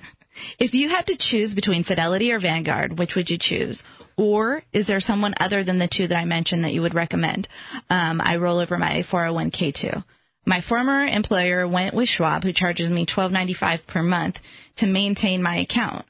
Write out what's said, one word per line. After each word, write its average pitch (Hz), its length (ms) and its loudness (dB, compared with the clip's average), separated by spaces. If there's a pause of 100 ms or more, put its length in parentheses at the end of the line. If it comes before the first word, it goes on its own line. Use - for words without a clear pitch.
(260)
<laughs> - 340 -10
if 254 140 0
you 285 160 2
had 349 180 -2
to 349 100 -2
choose 214 360 0
between 185 300 0
Fidelity 185 480 0
or 226 80 0
Vanguard, 160 600 -2
which 175 160 -2
would 180 140 0
you 170 100 -2
choose? - 440 -2 (340)
Or 214 440 2 (120)
is 208 140 0
there 196 120 2
someone 202 400 0
other 196 240 2
than 185 160 2
the 175 80 2
two 180 200 0
that 175 100 0
I 170 80 0
mentioned 170 400 0
that - 80 -2
you 165 80 0
would 170 140 0
recommend? 170 520 0 (420)
Um, 165 300 2
I 170 160 2
roll 175 240 2
over 175 180 -2
my 165 260 0
four 170 220 0
oh 165 80 -2
one 165 180 -2
k 151 200 -2
too. - 320 -4 (420)
My 185 140 2
former 269 460 2
employer 180 600 0
went 180 300 0
with 240 140 2
Schwab, 160 340 0
who 185 80 0
charges 170 380 0
me 170 160 0
twelve 185 260 0
ninety-five 180 560 -2
per 165 160 -2
month 175 360 0 (380)
to 208 100 2
maintain 190 540 0
my 175 180 0
account. - 500 -4